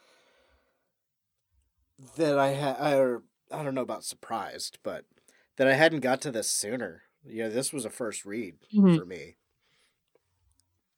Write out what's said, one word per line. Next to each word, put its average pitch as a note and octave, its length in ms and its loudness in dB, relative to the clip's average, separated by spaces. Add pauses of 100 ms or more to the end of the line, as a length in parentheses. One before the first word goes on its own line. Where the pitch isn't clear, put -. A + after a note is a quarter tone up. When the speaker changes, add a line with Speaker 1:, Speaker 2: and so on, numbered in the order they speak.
(2250)
Speaker 1:
that D3 220 2
I C#3 160 4
ha-, C#3 240 -2
I, C#3+ 160 2
or, B2+ 280 2 (280)
I D#3 120 -8
don't C3+ 120 -4
know C3 60 -4
about A2 220 -8
surprised, - 800 -10
but E2 220 -8 (520)
that C3 100 4
I C3+ 80 6
hadn't D#3+ 260 6
got B2+ 200 0
to D3 100 -8
this A2 180 -4
sooner. G#2 540 -6 (220)
You A2+ 180 -8
know, A2+ 60 -2
this B2+ 240 -2
was C3 120 -6
a G#2+ 40 -6
first G#2+ 360 -8
read G#2 300 -8 (180)
Speaker 2:
Mm-hmm. F#3+ 240 8
Speaker 1:
for E3+ 80 -4
me. E2+ 300 -14 (1600)